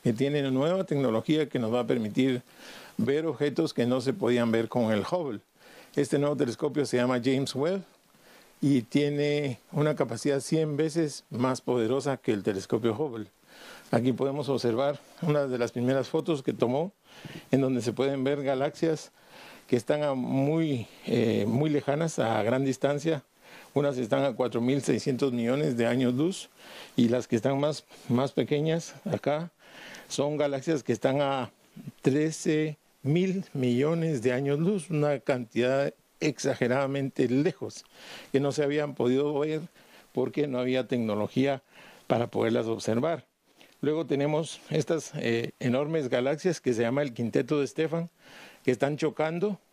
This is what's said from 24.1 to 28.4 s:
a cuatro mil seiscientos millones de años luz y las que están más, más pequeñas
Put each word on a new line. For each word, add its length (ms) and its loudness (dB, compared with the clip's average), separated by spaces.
a 80 0
cuatro 300 -2
mil 200 2
seiscientos 520 0
millones 420 0
de 120 2
años 260 2
luz 360 -2
y 140 4
las 180 0
que 80 0
están 240 0
más, 240 0
más 240 0
pequeñas 640 0